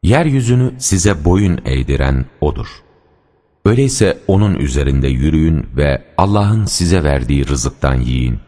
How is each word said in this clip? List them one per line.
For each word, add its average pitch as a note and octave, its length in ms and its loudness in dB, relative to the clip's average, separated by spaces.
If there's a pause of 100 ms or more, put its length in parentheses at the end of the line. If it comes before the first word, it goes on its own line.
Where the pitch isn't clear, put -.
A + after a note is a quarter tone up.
Yeryüzünü B2+ 760 2
size F2+ 460 0
boyun F#2 400 2
eğdiren C2+ 600 -2 (160)
O'dur. C2+ 260 -4 (960)
Öyleyse A2 640 2
O'nun G2 280 2
üzerinde C2+ 540 0
yürüyün D#2 580 0 (100)
ve C#2+ 280 -2 (140)
Allah'ın G2+ 460 0
size F2 400 0
verdiği C#2 420 0
rızıktan C2+ 540 -2
yiyin. B1 480 -2